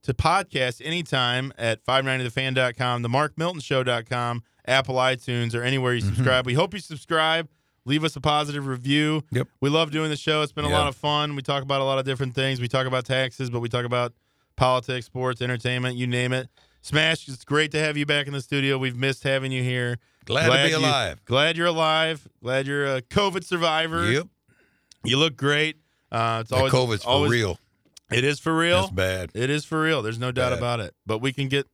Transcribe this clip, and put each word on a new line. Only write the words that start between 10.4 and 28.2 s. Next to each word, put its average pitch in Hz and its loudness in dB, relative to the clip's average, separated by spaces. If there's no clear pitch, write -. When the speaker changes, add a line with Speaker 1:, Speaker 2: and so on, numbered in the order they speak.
Speaker 1:
It's 143 -4
been 147 -6
a 147 0
Speaker 2:
Yeah. 147 2
Speaker 1:
lot 147 2
of 131 -4
fun. 147 -2
We 139 -8
talk 139 -2
about 135 0
a 135 2
lot 135 2
of 135 -2
different 131 -4
things. 135 0
We 123 -2
talk 131 0
about 127 -2
taxes, 131 -2
but 120 -2
we 120 -4
talk 123 -2
about 120 -2
politics, 127 0
sports, 127 -4
entertainment, 123 -2
you 123 -2
name 123 0
it. 131 -4
Smash, 156 0
it's 131 -14
great 147 0
to 151 -2
have 151 -2
you 143 0
back 143 0
in 143 -8
the 139 -4
studio. 139 0
We've 131 -4
missed 135 -2
having 135 0
you 127 -2
here. 123 -2
Speaker 2:
Glad 147 0
to 165 4
Speaker 1:
Glad 135 4
Speaker 2:
be 147 4
Speaker 1:
you 160 0
Speaker 2:
alive. 135 0
Speaker 1:
glad 151 2
you're 170 2
alive. 160 0
Glad 135 0
you're 143 0
a 127 -4
covid 190 0
survivor. 165 0
Speaker 2:
Yep. 160 0
Speaker 1:
You 127 2
look 151 4
great. 147 0
Uh, 113 0
it's 110 -10
Speaker 2:
That 127 2
Speaker 1:
always, 135 4
Speaker 2:
covid's 123 2
for 120 -4
Speaker 1:
always 143 4
Speaker 2:
real. 110 0
Speaker 1:
It 120 2